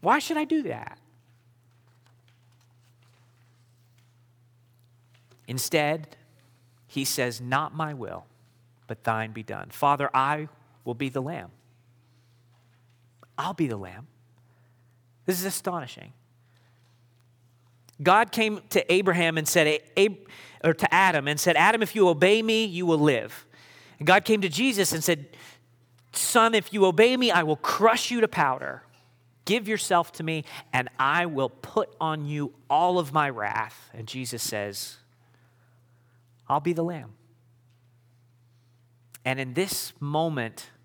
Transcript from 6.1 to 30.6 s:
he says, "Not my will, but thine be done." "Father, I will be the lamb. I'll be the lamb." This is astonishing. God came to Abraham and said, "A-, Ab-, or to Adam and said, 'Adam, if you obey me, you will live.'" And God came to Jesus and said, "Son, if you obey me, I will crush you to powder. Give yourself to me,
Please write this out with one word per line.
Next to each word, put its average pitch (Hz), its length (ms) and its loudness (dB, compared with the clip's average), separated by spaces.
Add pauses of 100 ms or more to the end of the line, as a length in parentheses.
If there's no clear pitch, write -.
he 139 180 -6
says, 123 360 -4
"Not 131 320 -2
my 156 200 -6
will, 107 320 -12 (600)
but - 180 -12
thine 110 280 -2
be 110 120 -12
done." 101 260 -12
"Father, 143 440 2
I 147 340 0 (380)
will 120 80 -6
be 131 160 -4
the 131 120 -4
lamb. 151 300 -10 (1900)
I'll 175 160 -6
be 165 140 -2
the 113 100 -6
lamb." 98 300 -16 (1160)
This 185 140 -2
is 185 60 -6
astonishing. 180 680 -8 (1900)
God 196 300 4
came 214 380 0
to - 240 2
Abraham 175 440 2
and 156 100 -2
said, 160 200 4
"A-, 151 320 -2
Ab-, 196 280 0 (360)
or 165 100 2
to - 200 0
Adam 170 340 4
and 151 120 -2
said, 170 180 2
'Adam, 214 240 4
if 208 140 -4
you 202 120 6
obey 180 340 4
me, 220 240 0
you 180 200 -4
will 160 140 2
live.'" 131 460 0 (540)
And 147 80 -4
God 190 160 6
came 220 180 0
to 185 80 -2
Jesus 196 420 0
and 160 120 -4
said, 156 260 -2 (840)
"Son, 226 420 4
if 214 200 0
you 196 120 6
obey 214 300 6
me, 247 160 2
I 175 120 4
will 156 120 0
crush 226 560 2
you 240 100 0
to 220 60 2
powder. 139 560 -2 (640)
Give 208 220 0
yourself 190 460 0
to - 100 -10
me, 160 200 -4 (300)